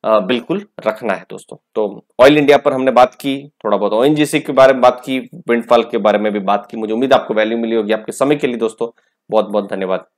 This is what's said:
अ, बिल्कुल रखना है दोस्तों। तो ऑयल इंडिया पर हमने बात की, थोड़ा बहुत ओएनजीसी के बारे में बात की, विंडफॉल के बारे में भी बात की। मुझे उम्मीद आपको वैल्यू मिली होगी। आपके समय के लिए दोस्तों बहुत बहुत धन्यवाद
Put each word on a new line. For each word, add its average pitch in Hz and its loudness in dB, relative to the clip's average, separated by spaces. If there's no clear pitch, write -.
अ, 107 2
बिल्कुल 123 -4
रखना 107 -4
है 92 -8
दोस्तों। - -18
तो 107 -6
ऑयल 147 8
इंडिया 143 4
पर 143 0
हमने 131 -2
बात 123 4
की, 139 -8
थोड़ा 104 0
बहुत 101 -2
ओएनजीसी 147 0
के - -8
बारे 131 6
में 123 0
बात 123 2
की, 131 -6
विंडफॉल 117 0
के 113 -6
बारे 104 2
में 104 -2
भी 107 -4
बात 101 -4
की। 113 -14
मुझे 110 -6
उम्मीद 131 0
आपको 123 0
वैल्यू 110 0
मिली 113 -2
होगी। 107 -2
आपके 107 -6
समय 143 0
के 147 -4
लिए 123 -4
दोस्तों 113 -6
बहुत 104 0
बहुत 101 -4
धन्यवाद 95 -4